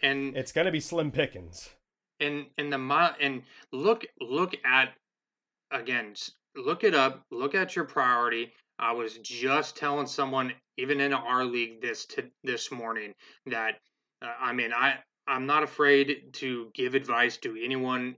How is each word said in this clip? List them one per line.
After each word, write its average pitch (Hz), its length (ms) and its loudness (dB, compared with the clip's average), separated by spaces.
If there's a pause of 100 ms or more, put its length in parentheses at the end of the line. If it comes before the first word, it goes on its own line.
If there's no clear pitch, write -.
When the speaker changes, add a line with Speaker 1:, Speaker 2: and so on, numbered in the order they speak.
Speaker 1:
And 139 340 0
Speaker 2:
it's 131 140 -4
gonna 170 200 2
be 156 80 0
slim 151 320 -2
pickings. 92 580 -4 (500)
Speaker 1:
And, 147 260 -4 (120)
and 147 140 -2
the 143 60 0
mi-, 143 420 4
and 135 240 0 (280)
look, 226 340 2 (140)
look 196 440 -2
at, 131 300 4 (800)
again, 120 400 -4
s-, - 200 -12 (240)
look 175 280 -2
it 202 100 6
up, 135 380 2
look 131 240 -2
at 185 200 0
your 170 100 -2
priority. 120 680 2 (260)
I 117 140 0
was 113 240 -6
just 127 580 -2
telling 143 320 -2
someone, 131 460 -2 (240)
even 139 240 0
in 139 120 2
our 127 300 2
league 117 380 -4
this, 117 240 -6
t-, 123 260 -8 (120)
this 123 280 -4
morning, 113 420 -6 (340)
that, 110 320 -2 (420)
uh, 120 180 -8
I 123 140 -2
mean, 120 200 -2
I, 131 220 2 (320)
I'm 131 180 -2
not 147 180 4
afraid 139 680 4
to 120 400 -6
give 127 220 0
advice 120 420 2
to 113 240 -6
anyone 127 560 -2